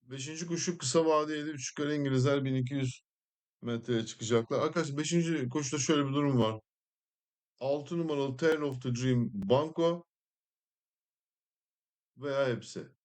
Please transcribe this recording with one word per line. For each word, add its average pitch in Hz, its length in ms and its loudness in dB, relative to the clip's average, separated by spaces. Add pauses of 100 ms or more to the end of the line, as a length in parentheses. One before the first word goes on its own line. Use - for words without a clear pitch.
Beşinci 139 440 -8
kuşu 175 320 -2
kısa 165 280 4
vade 151 300 2
yedi, 151 140 -6
üç 143 220 -10
yukarı 147 240 -2
İngilizler, 139 480 2
bin 135 120 0
iki 131 180 -2
yüz 131 280 -4 (600)
metreye 117 440 -2
çıkacaklar. 120 540 0
Arkadaşlar 151 380 -2
beşinci 156 520 0
koşuda 147 300 -4
şöyle 143 300 2
bir 135 40 -2
durum 143 260 2
var. 110 200 2 (1000)
Altı 143 380 -2
numaralı 143 400 -2
Tale 160 260 2
of 127 180 -4
the 127 140 -2
Dream 123 380 2
Banco 156 720 0 (2000)
veya 135 300 0
hepsi. 98 400 -6 (160)